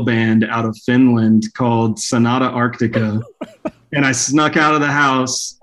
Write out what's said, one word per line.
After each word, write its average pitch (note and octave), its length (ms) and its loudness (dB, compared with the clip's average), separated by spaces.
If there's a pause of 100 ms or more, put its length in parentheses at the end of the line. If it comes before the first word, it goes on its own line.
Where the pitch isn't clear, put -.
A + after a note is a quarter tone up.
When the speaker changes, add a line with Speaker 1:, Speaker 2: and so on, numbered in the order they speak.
Speaker 1:
band A2+ 400 2
out A2+ 200 -4
of A2 220 -6
Finland A2+ 680 2
called A2+ 440 0
Sonata B2 480 0
Arctica. A#2 720 -2 (320)
Speaker 2:
<laughs> - 200 -12 (200)
Speaker 1:
And C#3+ 140 0
I C3 60 0
snuck D3+ 440 0
out D#3 180 2
of D3+ 60 2
the D3 100 0
house, C3+ 720 -2